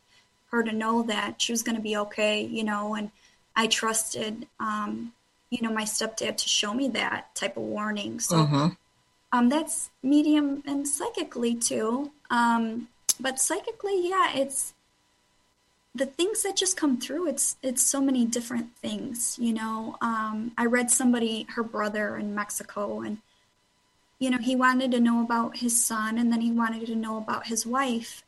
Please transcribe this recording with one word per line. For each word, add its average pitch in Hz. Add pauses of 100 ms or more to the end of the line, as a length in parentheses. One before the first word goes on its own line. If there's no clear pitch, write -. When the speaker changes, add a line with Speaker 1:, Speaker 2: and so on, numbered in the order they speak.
(520)
Speaker 1:
her 233
to 220
know 220
that 208
she -
was 226
gonna 233
be 214
okay, 214
you 226
know, 214
and 214 (460)
I 226
trusted, 220 (120)
um, 214 (360)
you 240
know, 226
my 220
stepdad 214
to -
show 214
me 269
that -
type -
of 220
warning. 208
So, -
Speaker 2:
Mm-hmm. 147 (640)
Speaker 1:
um, 240
that's 311 (140)
medium 294
and 277
psychically 285
too. 240 (180)
Um, 233 (320)
but 262
psychically, 392
yeah, 370
it's - (1200)
the 254
things 359
that 392
just 392
come 262
through. 320
It's, -
it's 254
so -
many 269
different 233
things, 226
you 233
know. 220
Um, 220
I 240
read 240
somebody, 233
her 233
brother 214
in 208
Mexico, 208
and, 214 (1040)
you 262
know, 254
he 247
wanted 254
to 247
know 233
about 233
his 240
son, 220
and 233
then 226
he 233
wanted 226
to 226
know 220
about -
his 226
wife. 240